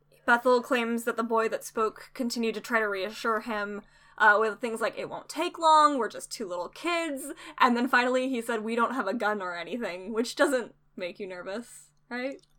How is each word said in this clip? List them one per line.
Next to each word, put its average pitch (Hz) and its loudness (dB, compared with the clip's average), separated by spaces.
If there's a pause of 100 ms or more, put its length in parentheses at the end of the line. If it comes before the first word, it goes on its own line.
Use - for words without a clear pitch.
(260)
Bethel 247 6
claims 233 0
that 233 -4
the 233 -2
boy 220 2
that - -4
spoke - -4
continued 233 -2
to 208 -8
try 233 0
to 220 2
reassure 214 -2
him, 208 -6 (360)
uh, 208 8
with 214 0
things 226 -4
like, 214 -4
"It 170 -8
won't - -12
take 359 -4
long, 302 6
we're 214 0
just - -14
two 214 -8
little 175 -6
kids." 320 -4 (240)
And 240 6
then 240 0
finally 254 2
he 247 -2
said, 226 -4
"We 226 -4
don't 233 2
have 262 -4
a 285 0
gun 214 0
or 180 -6
anything," 185 -8
which - -2
doesn't 269 2 (220)
make 185 -8
you 202 -8
nervous, 185 -10 (200)
right? 247 -6 (220)